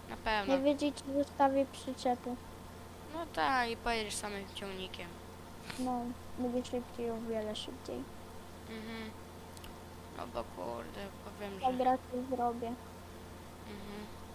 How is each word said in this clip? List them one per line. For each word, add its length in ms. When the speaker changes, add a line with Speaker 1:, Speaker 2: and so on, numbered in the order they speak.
Speaker 1:
Na 60
pewno. 400
Speaker 2:
Najwyżej 360
ci 100
zostawię 480
przyczepę. 640
Speaker 1:
No 200
tak, 360
i 60
pojedziesz 380
samym 300
ciągnikiem. 540
Speaker 2:
No, 220
będzie 320
szybciej, 400
o 40
wiele 280
szybciej. 460
Speaker 1:
Mhm. 420
No 100
bo 180
kurde, 440
powiem, 360
że 60
Speaker 2:
Tak 200
raczej 440
zrobię. 360
Speaker 1:
Mhm. 380